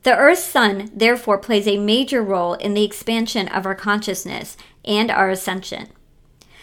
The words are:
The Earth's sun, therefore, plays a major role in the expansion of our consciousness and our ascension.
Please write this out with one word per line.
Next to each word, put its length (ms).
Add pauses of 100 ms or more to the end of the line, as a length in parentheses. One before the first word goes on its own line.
The 100
Earth's 300
sun, 500
therefore, 440
plays 280
a 120
major 440
role 340
in 180
the 100
expansion 640
of 180
our 80
consciousness 840 (260)
and 260
our 200
ascension. 580 (760)